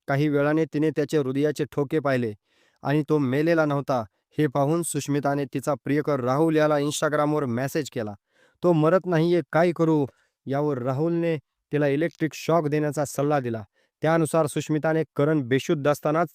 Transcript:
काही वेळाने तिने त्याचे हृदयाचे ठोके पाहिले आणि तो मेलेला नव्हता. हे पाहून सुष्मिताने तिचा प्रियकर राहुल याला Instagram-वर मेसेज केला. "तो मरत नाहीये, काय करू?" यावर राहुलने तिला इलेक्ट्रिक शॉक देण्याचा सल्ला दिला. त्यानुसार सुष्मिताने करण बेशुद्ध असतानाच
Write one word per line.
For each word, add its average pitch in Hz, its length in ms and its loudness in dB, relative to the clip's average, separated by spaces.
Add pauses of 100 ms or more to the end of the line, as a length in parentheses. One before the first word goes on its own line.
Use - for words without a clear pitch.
काही 143 200 0
वेळाने 147 360 2
तिने 151 260 -2
त्याचे 151 280 -2
हृदयाचे 139 540 -2
ठोके 143 260 -2
पाहिले 127 340 -2 (500)
आणि 147 260 0
तो 156 100 2
मेलेला 151 460 2
नव्हता. 139 400 -2 (340)
हे 151 80 2
पाहून 147 360 0
सुष्मिताने 143 640 -2
तिचा 139 300 -4 (100)
प्रियकर 143 360 0
राहुल 147 360 2
याला 151 180 4
Instagram-वर 147 680 0
मेसेज 131 460 -4
केला. 107 240 -8 (480)
"तो 175 100 4
मरत 165 340 4
नाहीये, 170 360 2 (100)
काय 170 200 2
करू?" 156 340 2 (400)
यावर 139 320 -2
राहुलने 160 580 -2 (360)
तिला 147 160 2
इलेक्ट्रिक 156 460 -2
शॉक 160 320 0
देण्याचा 151 380 -2
सल्ला 143 360 -2
दिला. 113 240 -6 (380)
त्यानुसार 160 440 2
सुष्मिताने 156 560 -2 (140)
करण 143 320 2
बेशुद्ध 139 420 0
असतानाच 156 440 0